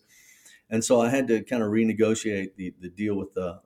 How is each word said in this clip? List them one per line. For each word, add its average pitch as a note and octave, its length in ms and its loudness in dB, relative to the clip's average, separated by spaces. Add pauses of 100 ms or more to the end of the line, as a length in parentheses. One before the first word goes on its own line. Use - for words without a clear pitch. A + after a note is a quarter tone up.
(720)
And A2+ 120 0
so A#2+ 180 4
I A#2 80 2
had C3 200 0
to A2 140 2
kind A#2 200 -4
of G#2 60 -2
renegotiate A2 840 0
the, F2+ 240 -10
the F2+ 100 -14
deal G2+ 260 -4
with, F#2+ 200 -8
uh, F2+ 300 -6